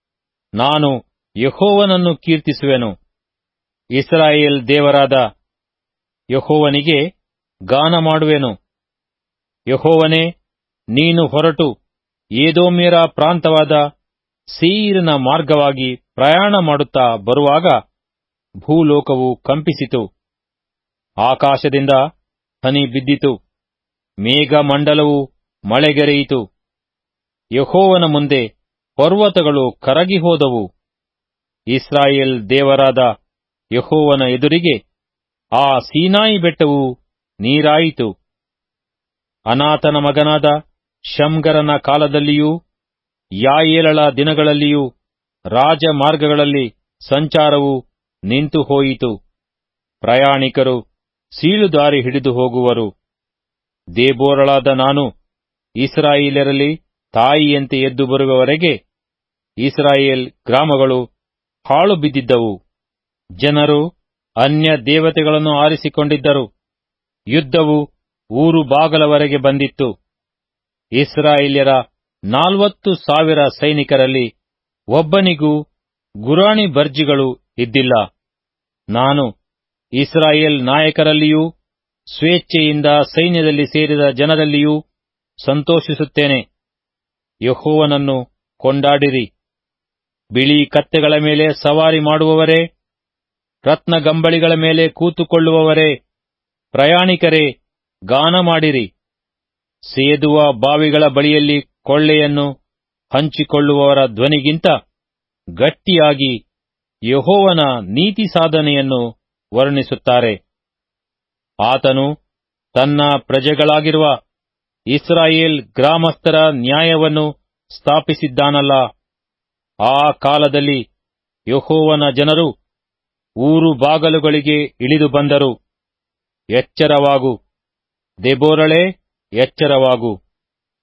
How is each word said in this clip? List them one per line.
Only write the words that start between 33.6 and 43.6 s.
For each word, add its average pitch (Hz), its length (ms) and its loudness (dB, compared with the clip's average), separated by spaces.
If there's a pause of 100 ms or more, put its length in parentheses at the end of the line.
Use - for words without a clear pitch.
ಯೆಹೋವನ 139 580 0
ಎದುರಿಗೆ 147 480 0 (800)
ಆ 135 220 2
ಸೀನಾಯಿ 196 580 0
ಬೆಟ್ಟವು 147 600 -2 (400)
ನೀರಾಯಿತು. 147 720 0 (1300)
ಅನಾಥನ 147 500 0
ಮಗನಾದ 147 500 0 (580)
ಶಮ್ಗರನ 151 720 -2
ಕಾಲದಲ್ಲಿಯೂ 147 840 -2 (680)
ಯಾಯೇಲಳ 156 680 2 (180)